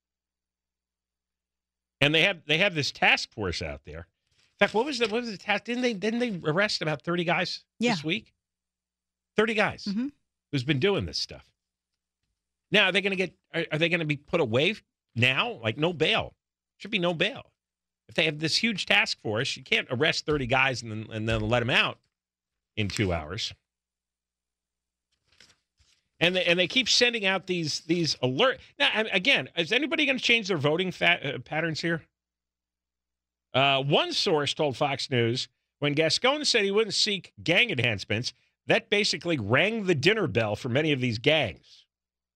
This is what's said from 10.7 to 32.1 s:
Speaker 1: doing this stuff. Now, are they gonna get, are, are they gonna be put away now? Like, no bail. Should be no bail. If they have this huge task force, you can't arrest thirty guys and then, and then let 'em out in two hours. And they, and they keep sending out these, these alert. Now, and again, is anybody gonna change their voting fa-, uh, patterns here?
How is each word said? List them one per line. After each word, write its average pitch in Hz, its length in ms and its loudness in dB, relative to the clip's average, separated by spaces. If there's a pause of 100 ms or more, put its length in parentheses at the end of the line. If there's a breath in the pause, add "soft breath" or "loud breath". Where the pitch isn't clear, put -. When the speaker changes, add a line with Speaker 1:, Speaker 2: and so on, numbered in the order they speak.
Speaker 1:
doing 160 280 0
this 73 120 -8
stuff. - 320 -10 (1200)
Now, 202 140 4
are 185 80 2
they 196 80 2
gonna 196 160 -2
get, 185 180 -4 (180)
are, 165 200 -4
are 151 60 -2
they 170 100 2
gonna 170 160 0
be 147 120 -2
put 170 240 -2
away 147 360 2 (400)
now? 139 440 2
Like, 110 160 -2
no 160 160 0
bail. 156 440 0 (400)
Should 202 160 -12
be 208 80 -2
no 175 140 0
bail. 196 360 -4 (580)
If - 60 -20
they 160 120 2
have 151 120 -2
this 156 160 -2
huge 220 320 0
task 208 340 2
force, 113 360 -2
you 131 80 -18
can't - 260 -2
arrest 143 360 0
thirty 147 200 0
guys 131 340 2
and 117 120 -12
then, 107 200 -8
and 110 160 -4
then 113 120 2
let 117 200 2
'em 117 100 0
out 180 280 0 (760)
in 107 100 -2
two 95 260 0
hours. 82 400 -6 (2750)
And 180 160 2
they, 180 80 0
and 170 120 4
they 180 120 2
keep 254 200 0
sending 240 380 2
out 190 220 -2
these, 170 320 -4
these 165 420 -2
alert. 135 380 0 (180 soft breath)
Now, 277 160 2
and 214 180 0
again, 185 440 2
is 170 160 -2
anybody 294 340 0
gonna 262 140 -2
change 233 260 2
their 190 100 0
voting 160 360 0
fa-, 170 420 0
uh, - 60 -6
patterns 156 400 -4
here? 170 240 -4 (1500)